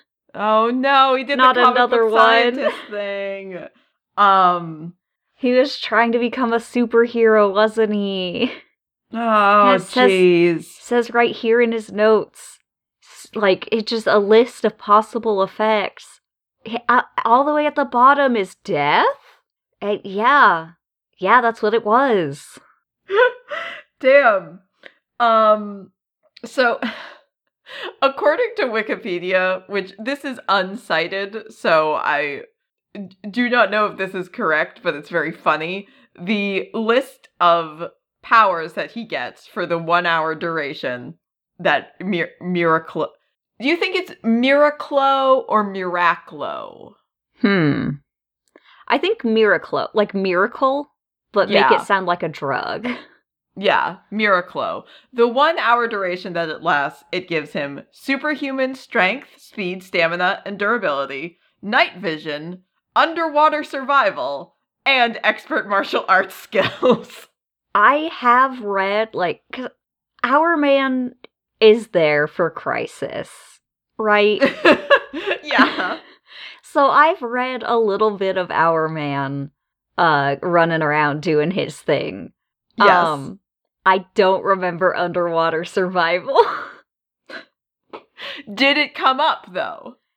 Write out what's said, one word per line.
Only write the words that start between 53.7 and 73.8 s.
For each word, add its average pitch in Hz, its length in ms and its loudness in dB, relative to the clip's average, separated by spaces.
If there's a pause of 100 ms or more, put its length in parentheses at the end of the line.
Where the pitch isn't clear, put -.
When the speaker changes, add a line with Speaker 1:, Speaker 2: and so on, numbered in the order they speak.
Speaker 1:
Miraclo. 175 720 -2 (280)
The 240 160 2
one 285 300 0
hour 240 300 0
duration 185 460 -6
that 170 140 -4
it - 140 -10
lasts, 147 500 -2
it 180 160 -8
gives 151 240 -6
him 143 380 -8
superhuman 269 840 -6
strength, 233 540 -4 (100)
speed, 185 440 -10
stamina, 175 640 -2
and 196 140 -12
durability, 160 800 -4 (240)
night 240 360 -2
vision, 160 640 -8 (340)
underwater 302 680 0
survival, 185 920 -2 (280)
and 254 380 0
expert 214 460 -4
martial 208 400 -2
arts 185 260 2
<laughs> - 120 -20
skills. - 840 -2 (460)
Speaker 2:
I 277 380 2
have 254 480 2
read, 202 540 -2
like, 170 280 -4 (100)
'cause 254 180 -12 (540)
Hourman 277 880 2 (480)
is 220 280 6
there 151 380 2
for 165 240 -2
crisis, - 1080 -10 (380)